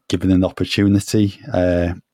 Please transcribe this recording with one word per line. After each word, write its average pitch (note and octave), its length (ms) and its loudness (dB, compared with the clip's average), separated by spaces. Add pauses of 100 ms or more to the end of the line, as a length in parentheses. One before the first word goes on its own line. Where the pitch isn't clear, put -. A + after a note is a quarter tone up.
given F#2+ 240 -2
an F#2+ 120 4
opportunity, G2+ 960 0 (140)
uh, F2 400 0 (200)